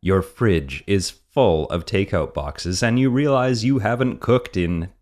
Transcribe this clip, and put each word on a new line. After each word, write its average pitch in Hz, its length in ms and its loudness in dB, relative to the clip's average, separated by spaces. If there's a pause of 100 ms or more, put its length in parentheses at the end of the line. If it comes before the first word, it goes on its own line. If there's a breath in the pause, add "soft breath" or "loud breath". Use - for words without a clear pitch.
Your 95 200 2
fridge 85 640 0
is 98 220 0
full 87 600 0
of 85 160 -4
takeout 95 480 -2
boxes, 76 500 -6
and 117 160 2
you 131 100 4
realize 131 540 0
you 131 160 2
haven't 120 400 -2
cooked - 380 0
in 87 320 -2 (120)